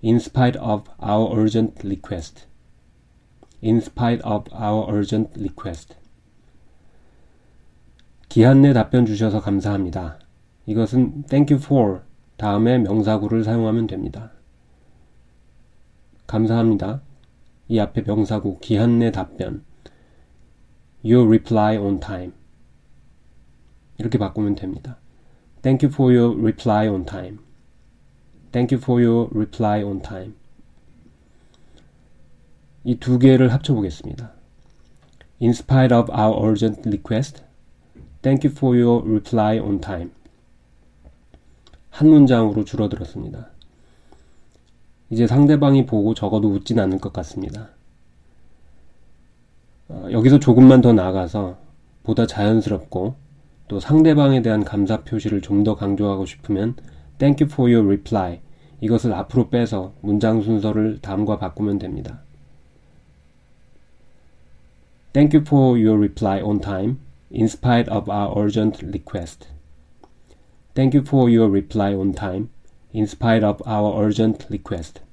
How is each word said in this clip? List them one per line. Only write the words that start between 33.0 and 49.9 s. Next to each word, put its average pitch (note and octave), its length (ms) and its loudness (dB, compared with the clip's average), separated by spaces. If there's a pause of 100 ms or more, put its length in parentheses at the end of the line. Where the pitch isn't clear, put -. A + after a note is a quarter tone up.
두 B2+ 200 0
개를 C3 340 6
합쳐보겠습니다. A2 800 -4 (1120)
"In A#2+ 100 2
spite C3 440 2
of A#2 160 0
our G#2+ 360 0
urgent G#2+ 400 -2
request, A2 560 -6 (800)
thank C3+ 260 0
you C#3 80 -2
for B2 240 2
your A#2+ 280 2
reply G#2+ 520 0
on G2+ 220 -4
time." F2 300 -10 (1800)
한 D3+ 200 2
문장으로 A#2 560 4
줄어들었습니다. G#2+ 840 -8 (1600)
이제 A2+ 180 0
상대방이 C#3 580 4
보고 A2 280 -2
적어도 G#2+ 360 -2
웃진 G2 300 -2
않을 F#2+ 200 0
것 - 140 -12
같습니다. G#2 560 -10 (2250)
어, F#2+ 240 -14